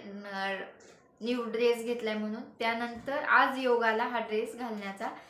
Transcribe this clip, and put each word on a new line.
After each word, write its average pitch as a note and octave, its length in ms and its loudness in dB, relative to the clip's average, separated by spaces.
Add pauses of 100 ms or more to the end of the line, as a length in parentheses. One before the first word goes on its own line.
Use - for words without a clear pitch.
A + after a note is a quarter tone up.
(320)
अ, G3 220 -2 (680)
न्यू A#3+ 240 0
ड्रेस A#3 320 4
घेतलाय A3+ 380 -2
म्हणून. G#3+ 280 -4
त्यानंतर A#3 800 -4
आज B3+ 360 4
योग A#3+ 260 4
आला A3+ 200 2
हा B3 140 -2
ड्रेस A3 380 -2
घालण्याचा. G#3+ 520 -6 (220)